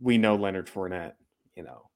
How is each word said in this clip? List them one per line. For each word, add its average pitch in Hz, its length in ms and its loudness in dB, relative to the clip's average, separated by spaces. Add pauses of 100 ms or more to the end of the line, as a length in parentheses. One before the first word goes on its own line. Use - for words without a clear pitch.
we 123 180 4
know 107 160 6
Leonard 95 320 -2
Fournette, 90 480 -8 (400)
you 87 80 -16
know 62 340 -20